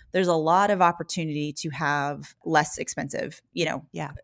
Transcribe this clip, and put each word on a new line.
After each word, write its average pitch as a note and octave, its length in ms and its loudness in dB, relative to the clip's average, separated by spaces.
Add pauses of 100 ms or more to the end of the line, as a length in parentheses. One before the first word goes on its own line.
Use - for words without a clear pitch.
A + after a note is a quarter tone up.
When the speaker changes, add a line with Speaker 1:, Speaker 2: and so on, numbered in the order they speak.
(120)
Speaker 1:
there's F3+ 160 2
a E3+ 60 6
lot F3 360 4
of F#3+ 100 2
opportunity D#3+ 760 0
to - 160 -8
have C#3+ 640 -2 (100)
less D#3 340 2
expensive, - 640 -6 (100)
you E3+ 140 -2
know, - 260 -6
Speaker 2:
Yeah. D3+ 200 -6 (120)